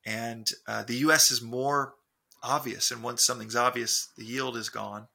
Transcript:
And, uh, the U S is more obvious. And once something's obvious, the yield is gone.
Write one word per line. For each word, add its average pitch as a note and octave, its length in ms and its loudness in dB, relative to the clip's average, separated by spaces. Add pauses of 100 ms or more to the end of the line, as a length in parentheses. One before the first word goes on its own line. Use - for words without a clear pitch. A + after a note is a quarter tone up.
And, A2+ 460 -4 (160)
uh, A2 160 -4
the A#2+ 140 -4
U D3+ 160 4
S D3+ 180 8
is A#2 100 -2
more C3+ 540 -2 (480)
obvious. C3+ 480 0
And A#2 100 -8
once A#2+ 220 0
something's A2+ 320 0
obvious, A#2+ 640 2
the A2 80 -14
yield B2 320 -4
is G#2+ 100 -6
gone. G#2 480 -8